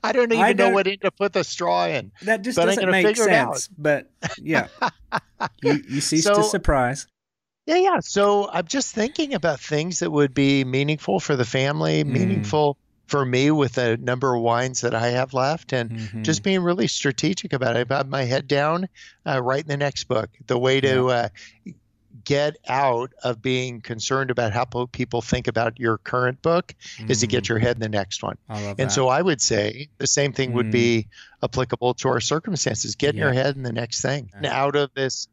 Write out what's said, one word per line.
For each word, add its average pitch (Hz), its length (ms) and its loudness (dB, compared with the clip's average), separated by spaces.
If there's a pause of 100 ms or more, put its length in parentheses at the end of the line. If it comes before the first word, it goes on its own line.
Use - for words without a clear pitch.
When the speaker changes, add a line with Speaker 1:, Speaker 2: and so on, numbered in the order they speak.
Speaker 1:
I 220 100 -2
don't 233 200 2
even 220 120 4
Speaker 2:
I 233 80 6
Speaker 1:
know 196 140 4
Speaker 2:
don't 190 80 4
Speaker 1:
what 196 120 2
end 196 160 -4
to 190 80 2
put 196 220 -2
the 185 120 0
straw 175 420 0
in, 151 260 -4 (100)
Speaker 2:
That 208 200 0
just 240 140 -4
Speaker 1:
but 170 60 4
I'm 175 60 6
Speaker 2:
doesn't 196 140 2
Speaker 1:
gonna 185 100 2
Speaker 2:
make 185 140 4
Speaker 1:
figure 220 220 2
it 185 60 6
out. 135 240 2
Speaker 2:
sense, - 100 -8 (100)
but 147 320 0 (320)
yeah. 143 300 0
Speaker 1:
<laughs> - 60 -20 (840)
Speaker 2:
You, 147 260 2
you 139 120 -2
cease 156 240 0
to 202 100 4
Speaker 1:
So 208 80 6
Speaker 2:
surprise. 143 640 0 (580)
Speaker 1:
Yeah, 311 120 2
yeah. 359 240 2
So 202 520 2
I'm 175 140 -2
just - 260 -4
thinking 277 420 -2
about 156 260 -2
things 156 400 -2
that 175 100 -2
would 143 240 4
be 139 300 4
meaningful 143 560 0
for 147 160 0
the 123 80 2
family, 156 580 0
Speaker 2:
Mm. 147 60 -2
Speaker 1:
meaningful 143 680 2 (300)
for 143 180 0
me 127 280 2
with 143 220 2
the 117 240 2
number 127 360 0
of 117 80 0
wines 123 380 0
that 120 160 0
I 120 140 0
have 127 240 -2
left, 139 380 -2
and 117 200 -2
Speaker 2:
Mm-hmm. 110 320 -8
Speaker 1:
just 156 180 0
being 190 220 0
really 180 240 0
strategic - 640 -4
about 120 240 0
it. 120 40 2
I've 120 80 -2
got 135 200 -2
my 135 160 -2
head 131 240 -2
down, 151 400 0 (360)
uh, 135 160 0
writing 135 280 -2
the 143 80 -2
next 143 280 -2
book. 110 240 -2 (200)
The 123 100 2
way 131 220 4
to, 135 80 2
Speaker 2:
Yeah. 131 140 4 (120)
Speaker 1:
uh, 117 140 0 (960)
get 147 320 0 (120)
out 127 440 0 (100)
of 120 180 -4
being 127 400 -2
concerned 131 500 -4
about 120 220 0
how 120 120 0
po-, 123 220 -4
people 120 360 -4
think - 240 -2
about 117 320 -2
your 113 200 0
current 127 440 -2
book 170 320 0 (320)
is 110 140 2
to 120 60 2
get 117 180 -2
Speaker 2:
Mm. - 60 -8
Speaker 1:
your 113 80 2
head 120 180 2
in 113 40 -8
the 110 80 -4
next 101 340 -4
one. 98 140 -6 (120)
Speaker 2:
I 110 140 -10
love 101 160 -6
Speaker 1:
And 131 120 0
Speaker 2:
that. - 40 0
Speaker 1:
so 131 140 2
I 139 140 2
would 170 180 0
say 113 480 -2 (100)
the 135 80 -4
same 143 260 0
thing 131 200 -2
would 120 140 0
Speaker 2:
Mm. 107 60 -4
Speaker 1:
be 117 360 2 (340)
applicable 123 520 -2
to - 140 -4
our 123 120 0
circumstances. 139 760 -4
Get 143 180 0
in 110 60 -4
your 143 120 2
Speaker 2:
Yeah. 127 120 0
Speaker 1:
head 143 120 -2
in 135 60 -10
the 123 100 -4
next 117 300 -6
thing. 131 300 -4
Speaker 2:
Yeah. - 60 -20
Speaker 1:
And - 80 -6
out 139 300 -2
of 143 180 0
this 135 380 -4